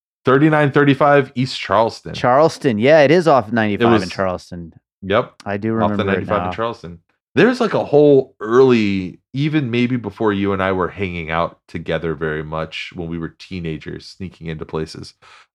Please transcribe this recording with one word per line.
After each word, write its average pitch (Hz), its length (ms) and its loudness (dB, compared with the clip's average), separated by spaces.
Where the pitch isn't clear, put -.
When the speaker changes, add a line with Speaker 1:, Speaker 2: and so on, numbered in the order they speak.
Speaker 1:
Thirty-nine 147 460 4
thirty-five 143 640 4
East 131 240 -4
Charleston. 101 540 -2
Speaker 2:
Charleston. 131 640 0
Yeah, 147 240 6
it 135 100 4
is 170 160 4
off 120 240 4
ninety-five 107 300 0
Speaker 1:
It 113 40 6
Speaker 2:
in 104 60 0
Speaker 1:
was 92 80 -8
Speaker 2:
Charleston. 90 640 -6
Speaker 1:
Yep. 101 440 -2
Speaker 2:
I 101 120 -4
do 110 180 -4
Speaker 1:
Off 110 160 0
Speaker 2:
remember 101 120 -2
Speaker 1:
the 98 60 -2
Speaker 2:
it 98 40 0
Speaker 1:
ninety-five 98 300 -2
Speaker 2:
now. 92 60 -6
Speaker 1:
in 90 60 -8
Charleston. 110 440 -8
There's, 247 260 4
like, 220 140 -2
a 104 100 -2
whole 143 540 4
early, 107 800 2
even 147 380 -2
maybe 123 260 -2
before 107 360 -2
you 101 180 -2
and 95 120 -2
I 95 80 0
were 92 180 -2
hanging 87 400 -8
out 82 380 -4
together 80 480 -6
very 78 280 -6
much 80 520 -10
when 85 120 -10
we 85 120 -8
were 82 100 -8
teenagers, 80 800 -12
sneaking 82 400 -16
into 78 180 -10
places. 80 480 -10